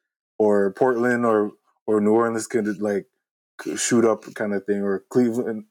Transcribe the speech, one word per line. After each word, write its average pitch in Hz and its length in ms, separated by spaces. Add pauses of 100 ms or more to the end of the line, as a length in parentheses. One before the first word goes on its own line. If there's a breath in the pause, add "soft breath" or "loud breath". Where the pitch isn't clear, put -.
(380)
or 101 340
Portland 120 540
or, 104 260 (340)
or 107 140
New 104 120
Orleans 113 340
could, 104 360
like, 101 240 (560)
c-, - 140
shoot 113 280
up 110 200 (100)
kinda 104 260
thing, 101 220
or 98 280
Cleveland, 113 600